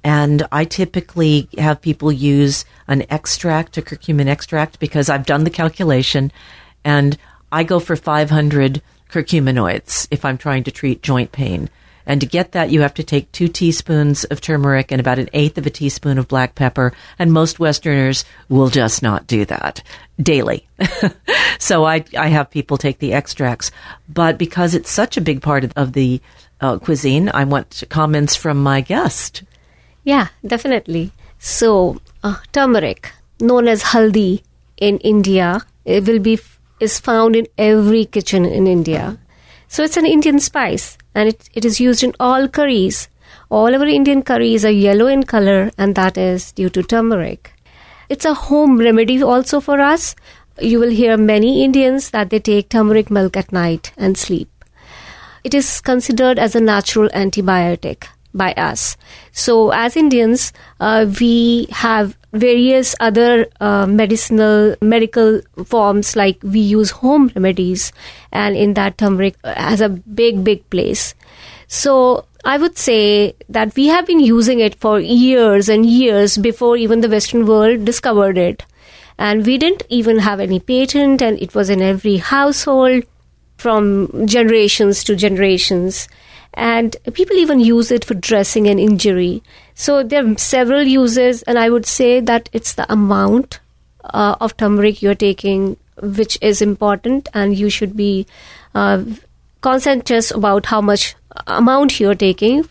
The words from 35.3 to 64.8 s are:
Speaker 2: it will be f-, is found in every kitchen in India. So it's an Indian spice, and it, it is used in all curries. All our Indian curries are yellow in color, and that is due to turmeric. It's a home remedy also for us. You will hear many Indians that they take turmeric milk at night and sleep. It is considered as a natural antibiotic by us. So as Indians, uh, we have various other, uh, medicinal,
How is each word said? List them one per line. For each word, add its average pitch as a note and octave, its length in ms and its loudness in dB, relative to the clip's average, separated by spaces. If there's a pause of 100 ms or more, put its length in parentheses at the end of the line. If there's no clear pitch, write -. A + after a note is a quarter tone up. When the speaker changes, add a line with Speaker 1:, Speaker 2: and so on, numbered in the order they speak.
Speaker 2:
it F#3+ 240 0
will A3+ 120 2
be A3 140 2
f-, - 260 -8 (200)
is A3 200 -2
found A3+ 360 2
in A3+ 120 0 (100)
every G#3+ 480 2
kitchen F#3+ 400 -2
in F#3+ 220 0
India. E3 500 -2 (500)
So - 160 -4
it's D#4 140 -2
an D#4+ 80 2
Indian D4+ 340 4
spice, - 580 -4 (160)
and G#3+ 160 2
it, - 240 -8
it A3+ 120 -4
is A3 140 0
used B3 240 2
in B3 160 -2
all C4 280 2
curries. B3 640 -2 (400)
All A3+ 260 2
our C#4+ 100 0
Indian C#4 380 2
curries A#3 400 0
are G#3+ 80 2
yellow G3+ 360 2
in C4+ 160 2
color, G3 540 0
and G3 180 0
that F#3 220 0
is F#3 360 -4
due F#3 160 -2
to F#3 140 -4
turmeric. A3+ 680 -4 (560)
It's C#4+ 160 -6
a D4+ 80 0
home C#4+ 440 2
remedy A3+ 440 2
also C4 380 2
for C#4+ 220 0
us. D4+ 340 0 (440)
You A3+ 200 0
will A#3+ 100 2
hear A3+ 280 2
many A3 460 2
Indians C4+ 480 2
that G#3 180 -4
they G#3+ 100 -2
take G3+ 300 0
turmeric G#3+ 420 2
milk F#3+ 260 0
at F#3+ 140 -6
night E3+ 460 -4
and F#3+ 200 -2
sleep. - 320 -6 (920)
It C4 100 -4
is - 280 0
considered B3+ 580 0
as A3+ 160 -2
a A3+ 60 4
natural G#3+ 480 0
antibiotic F#3 960 -2 (280)
by F#3+ 200 -4
us. - 440 -6 (340)
So A3+ 400 2
as A#3 240 -2
Indians, B3+ 580 2 (260)
uh, A3 260 2 (140)
we A#3 520 2
have A3 460 -2 (160)
various B3 640 2
other, A#3 480 2 (120)
uh, G3+ 280 0
medicinal, G#3+ 960 2